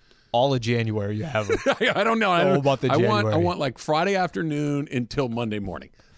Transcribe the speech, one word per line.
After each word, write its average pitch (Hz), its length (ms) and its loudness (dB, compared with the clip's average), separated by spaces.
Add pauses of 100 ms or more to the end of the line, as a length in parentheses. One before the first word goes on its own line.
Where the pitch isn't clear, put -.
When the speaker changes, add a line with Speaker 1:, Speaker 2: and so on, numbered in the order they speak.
(320)
Speaker 1:
All 135 220 2
of 123 60 0
January, 110 560 -2
you 107 80 -4
have 110 260 -2
him. 440 120 2
Speaker 2:
<laughs> 254 320 0
I 196 100 0
don't 226 140 2
know. 202 120 2
I 175 140 2
Speaker 1:
All 139 60 4
Speaker 2:
don't, 139 80 4
Speaker 1:
about 135 220 2
the 131 120 0
Speaker 2:
I - 40 4
want, 107 300 2
I 107 40 2
Speaker 1:
January. 165 140 2
Speaker 2:
want, 175 140 -2
like, - 200 -4
Friday 175 380 0
afternoon 147 760 -2
until 127 360 -2
Monday 113 320 -4
morning. 82 300 -10 (280)